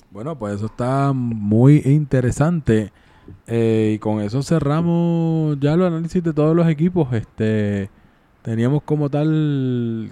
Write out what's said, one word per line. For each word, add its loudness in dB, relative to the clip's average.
Bueno, -12
pues -6
eso -6
está -2
muy 4
interesante. 0
Eh, 2
y -4
con -2
eso -2
cerramos 0
ya 0
los 2
análisis -4
de 0
todos 2
los 2
equipos. 0
Este, -2
teníamos -2
como -2
tal -2